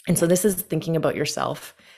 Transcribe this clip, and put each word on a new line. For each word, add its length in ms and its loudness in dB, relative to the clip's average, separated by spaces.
And 100 2
so 100 2
this 160 4
is 120 4
thinking 400 -2
about 200 0
yourself 600 -4